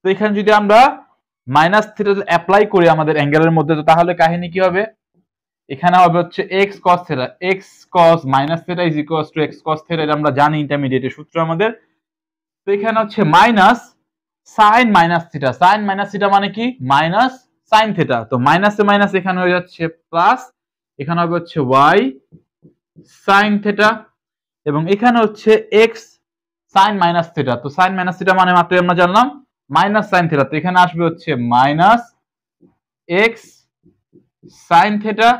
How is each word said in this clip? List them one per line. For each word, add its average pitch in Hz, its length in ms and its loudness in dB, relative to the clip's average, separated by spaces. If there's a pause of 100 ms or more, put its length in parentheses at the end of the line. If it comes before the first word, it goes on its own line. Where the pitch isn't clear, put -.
তো - 80 -
এখানে 214 260 -2
যদি 208 200 0
আমরা 208 200 4 (680)
মাইনাস 175 380 0 (100)
theta 202 160 -2 (200)
অ্যাপ্লাই 185 320 2 (100)
করি 180 120 4 (100)
আমাদের 156 220 -2
অ্যাঙ্গেলের 156 400 2
মধ্যে, 156 220 0
তো 151 100 -10
তাহলে 170 220 2 (100)
কাহিনী 175 320 -2
কি 185 120 -4
হবে? 185 180 0 (880)
এখানে 175 300 -2
হবে 170 180 2
হচ্ছে 170 200 -8 (260)
x - 20 -10 (160)
cos 175 220 2
theta, 127 180 -6 (300)
x 190 40 -14 (360)
cos 165 240 4 (140)
minus 147 340 -2
theta 180 220 -4
is 151 120 -4
equals 151 320 -6
to 160 60 -6 (100)
x - 20 -14 (140)
cos 156 220 -4
theta, 165 180 -4
এটা 151 120 -2
আমরা 151 220 -2
জানি 151 240 2
ইন্টারমিডিয়েটের 135 540 -4
সূত্র 151 180 -20 (100)
আমাদের। 165 240 -2 (920)
তো - 40 -10 (100)
এখানে 220 240 -2
হচ্ছে 214 200 -4 (140)
মাইনাস 220 440 4 (760)
sin 220 320 4 (100)
minus 170 340 2
theta, 135 180 -4 (120)
sin 196 180 2 (100)
minus 196 220 -6
theta 202 240 -4
মানে 202 200 0
কি? 233 100 -6 (280)
মাইনাস 190 400 0 (380)
sin 220 260 2
theta। 135 200 -2 (120)
তো 131 60 -4 (120)
মাইনাসে 202 420 0
মাইনাস 202 300 2
এখানে 185 240 -4
হয়ে 180 140 0
যাচ্ছে 180 260 -8 (280)
প্লাস, 196 280 0 (640)
এখানে 165 200 -6
হবে 170 160 -2
হচ্ছে 170 200 -8 (380)
y 202 40 4 (1300)
sin 202 260 2 (120)
theta, 208 260 0 (800)
এবং 147 120 -4 (120)
এখানে 240 300 0
হচ্ছে 214 280 -2 (380)
x - 20 -8 (840)
sin 202 180 4 (100)
minus 170 320 0
theta। 127 180 -4 (100)
তো 147 40 -12 (100)
sin 185 200 0
minus 180 220 -4
theta 190 200 0
মানে 180 180 2
মাত্রই 180 260 2
আমরা 180 180 0
জানলাম 202 260 2 (500)
minus 202 340 0
sin 180 180 0
theta, 139 200 0
তো 156 100 -8
এখানে 180 260 -2
আসবে 170 220 -6
হচ্ছে 165 220 -8 (240)
মাইনাস 165 480 2 (1300)
x - 20 -16 (1300)
sin 190 260 2 (100)
theta 220 260 0 (100)